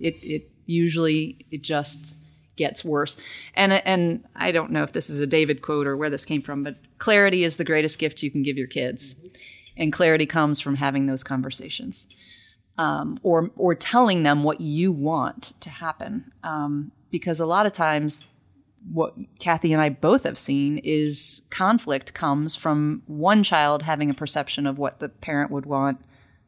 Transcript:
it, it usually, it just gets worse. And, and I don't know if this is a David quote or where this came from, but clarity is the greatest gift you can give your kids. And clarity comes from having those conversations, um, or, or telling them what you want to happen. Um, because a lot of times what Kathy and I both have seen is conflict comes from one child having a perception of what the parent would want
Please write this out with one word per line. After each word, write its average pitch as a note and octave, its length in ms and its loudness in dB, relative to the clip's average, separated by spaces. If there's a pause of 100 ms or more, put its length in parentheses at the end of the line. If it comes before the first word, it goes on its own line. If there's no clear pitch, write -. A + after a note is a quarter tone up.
it, D#3+ 200 -4
it - 280 -6 (160)
usually, E3 840 0
it D3+ 140 -10
just - 520 -4 (420)
gets - 260 -2
worse. D3 320 -2 (400)
And, G3 160 4
and F3+ 540 2 (100)
I F3+ 160 -2
don't D#3+ 200 0
know D#3 120 0
if C#3+ 80 -6
this D#3+ 180 -4
is D3 120 -2
a C#3+ 60 0
David D3+ 340 2
quote D3 260 -2
or C#3 80 -2
where D3+ 140 -2
this C#3 160 -6
came D3+ 160 -4
from, C#3+ 220 -8
but C#3+ 120 -8 (220)
clarity G3 480 4
is D#3+ 100 0
the F3 80 -2
greatest D#3 360 0
gift D3+ 220 -4
you C#3+ 80 -2
can C#3 140 -2
give C3+ 140 -2
your B2+ 100 -6
kids. - 480 -4 (600)
And D#3 160 0
clarity D#3+ 320 4
comes D3+ 340 2
from C#3 160 -2
having C#3 300 0
those C3+ 180 -2
conversations, - 840 -6 (720)
um, D3+ 460 -2
or, E3+ 320 4
or F3 180 4
telling G3+ 500 4
them D3 200 4
what D3+ 160 2
you E3 320 0
want D3 680 -2
to - 80 -14
happen. E3+ 600 -8 (140)
Um, D3 480 -4 (180)
because E3 300 -2
a E3 60 0
lot F#3 200 4
of G3+ 60 0
times D3+ 540 0 (680)
what D#3+ 240 -2 (240)
Kathy E3 320 2
and D#3 100 4
I D3+ 80 4
both E3 340 4
have B2+ 140 -4
seen C#3+ 460 0
is D3+ 680 0
conflict F#3 640 0
comes D3+ 420 -2
from D3+ 520 0
one F#3 360 4
child D3+ 400 2
having D3+ 260 0
a C#3 40 2
perception C#3+ 540 -4
of C#3 100 -4
what C#3+ 220 -4
the D3 80 -8
parent C#3+ 440 -4
would C#3+ 140 -6
want C#3 340 0 (480)